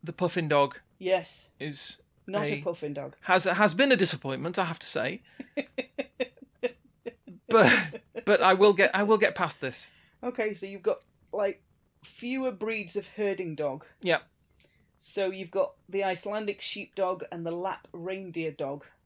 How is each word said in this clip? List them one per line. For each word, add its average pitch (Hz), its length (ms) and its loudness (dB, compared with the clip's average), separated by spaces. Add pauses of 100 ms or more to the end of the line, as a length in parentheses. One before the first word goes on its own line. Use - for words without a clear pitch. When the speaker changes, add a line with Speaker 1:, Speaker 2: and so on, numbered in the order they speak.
Speaker 1:
the 160 120 -12
puffin 170 340 -2
dog 143 300 2 (200)
Speaker 2:
Yes. 185 520 0 (100)
Speaker 1:
is - 400 -8 (260)
Speaker 2:
Not 185 240 -2
a 147 40 -2
Speaker 1:
a 143 80 -6
Speaker 2:
puffin 156 320 -6
dog. 139 280 -12
Speaker 1:
has, 185 220 4
has 180 300 4
been 269 180 4
a 240 40 6
disappointment, 151 640 -2
I 190 60 2
have 165 140 -6
to - 80 -8
say. 143 340 -4 (360)
Speaker 2:
<laughs> 294 60 -2 (1900)
Speaker 1:
But, 214 220 8 (540)
but 202 160 4
I 185 140 8
will 202 180 8
get, 196 240 4
I 202 60 2
will 208 160 4
get - 160 2
past 170 260 -4
this. - 300 -8 (340)
Speaker 2:
Okay, 233 300 -4
so 196 100 -12
you've 196 180 -12
got, - 200 -2 (320)
like, 202 260 -2 (420)
fewer 254 480 -4
breeds 208 460 -6
of 196 120 -6
herding 190 460 -4
dog. 147 300 -4 (160)
Speaker 1:
Yeah. 170 200 2 (760)
Speaker 2:
So 190 340 -4
you've 190 200 -8
got 190 220 -2 (140)
the 196 160 -4
Icelandic 202 600 -4
sheepdog 185 680 -4
and 170 140 -8
the 165 60 -4
Lapp 180 420 -6
reindeer 175 600 -8
dog. 143 340 -8 (200)